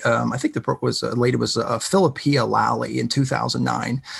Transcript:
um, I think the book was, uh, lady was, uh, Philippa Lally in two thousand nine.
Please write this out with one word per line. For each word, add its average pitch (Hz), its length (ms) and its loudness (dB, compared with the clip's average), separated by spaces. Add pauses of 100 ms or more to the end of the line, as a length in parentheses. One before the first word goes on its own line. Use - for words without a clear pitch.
um, 117 280 2
I 123 40 -4
think - 180 -2
the 117 60 -2
book 135 200 -2
was, 123 220 -2
uh, 113 80 -4
lady 123 260 2
was, 117 200 0
uh, 113 240 -2
Philippa 143 640 2
Lally 113 560 0
in 120 80 0
two 139 160 2
thousand 123 400 -2
nine. 120 360 -2 (200)